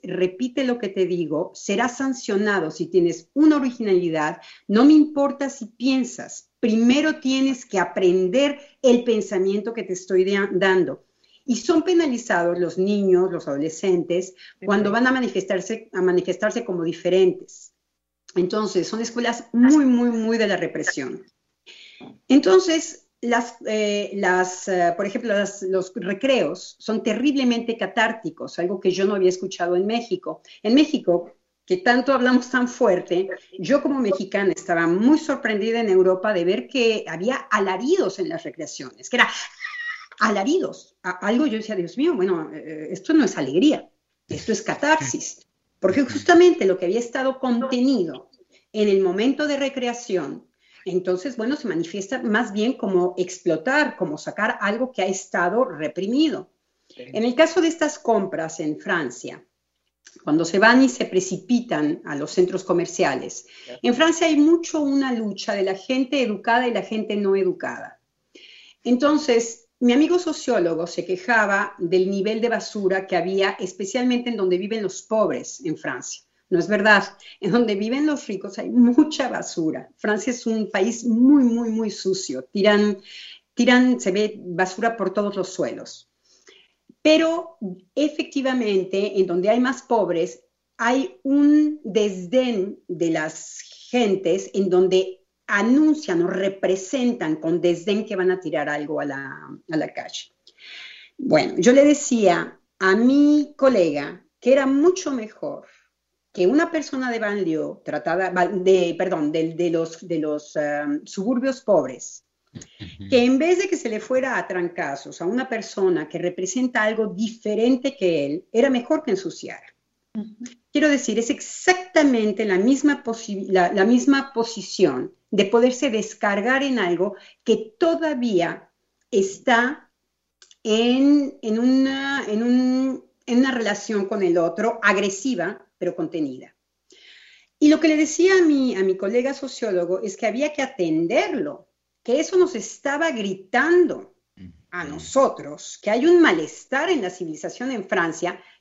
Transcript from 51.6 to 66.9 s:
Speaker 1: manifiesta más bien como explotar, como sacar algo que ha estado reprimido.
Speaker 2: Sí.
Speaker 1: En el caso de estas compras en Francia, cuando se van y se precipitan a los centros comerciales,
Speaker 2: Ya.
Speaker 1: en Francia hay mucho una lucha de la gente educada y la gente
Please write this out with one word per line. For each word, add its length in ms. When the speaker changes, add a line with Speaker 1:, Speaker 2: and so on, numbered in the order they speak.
Speaker 1:
manifiesta 540
más 300
bien 220
como 420
explotar, 800
como 220
sacar 420
algo 320
que 100
ha 40
estado 580
reprimido. 840
Speaker 2:
Sí. 240
Speaker 1:
En 120
el 100
caso 280
de 60
estas 300
compras 600
en 180
Francia, 640
cuando 220
se 140
van 240
y 80
se 160
precipitan 1000
a 120
los 160
centros 320
comerciales, 800
Speaker 2:
Ya. 160
Speaker 1:
en 120
Francia 320
hay 100
mucho 440
una 320
lucha 420
de 100
la 100
gente 480
educada 460
y 40
la 100
gente 340